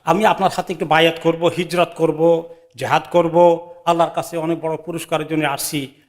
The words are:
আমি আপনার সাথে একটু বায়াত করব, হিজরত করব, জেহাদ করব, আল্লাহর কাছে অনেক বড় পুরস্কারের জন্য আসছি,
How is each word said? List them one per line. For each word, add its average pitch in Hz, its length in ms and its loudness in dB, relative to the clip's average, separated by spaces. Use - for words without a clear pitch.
আমি 190 220 2
আপনার 185 240 2
সাথে - 240 -6
একটু 165 120 -8
বায়াত 165 380 2
করব, 165 220 0
হিজরত 170 500 -2
করব, 165 540 0
জেহাদ 131 360 -2
করব, 170 560 4
আল্লাহর 165 260 2
কাছে 170 260 -8
অনেক 160 240 -4
বড় 160 160 -6
পুরস্কারের 160 500 -6
জন্য 156 200 -2
আসছি, 139 600 -6